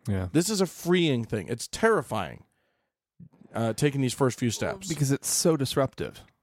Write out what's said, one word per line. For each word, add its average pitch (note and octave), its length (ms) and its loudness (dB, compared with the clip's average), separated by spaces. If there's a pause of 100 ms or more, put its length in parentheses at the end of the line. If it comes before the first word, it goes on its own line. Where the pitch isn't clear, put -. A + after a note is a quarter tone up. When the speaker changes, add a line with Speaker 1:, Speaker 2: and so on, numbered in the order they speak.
Speaker 1:
Yeah. F#2+ 240 0
Speaker 2:
This E3+ 200 2
is G#3 100 0
a F#3+ 60 2
freeing E3 580 2
thing. G#2 240 -6
It's - 180 -6
terrifying, A#2 800 -2 (1080)
uh, A2+ 180 -2
taking C#3+ 300 0
these B2 120 0
first C3 240 2
few A#2+ 120 0
steps. A2+ 360 -4
Speaker 1:
Because D3 240 0
it's - 180 0
so - 280 2
disruptive, C3 640 -2 (220)